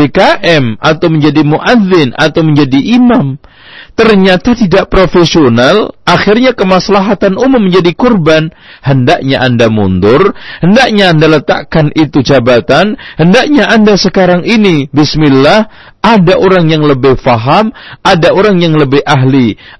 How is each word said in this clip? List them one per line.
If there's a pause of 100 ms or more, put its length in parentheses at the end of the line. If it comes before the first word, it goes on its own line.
(160)
K
M,
atau
menjadi
muadzin,
atau
menjadi (160)
imam, (560)
ternyata
tidak
profesional, (160)
akhirnya
kemaslahatan
umum
menjadi
kurban. (320)
Hendaknya
Anda
mundur, (320)
hendaknya
Anda
letakkan
itu
jabatan, (240)
hendaknya
Anda
sekarang
ini,
bismillah, (320)
ada
orang
yang
lebih
faham, (240)
ada
orang
yang
lebih
ahli, (200)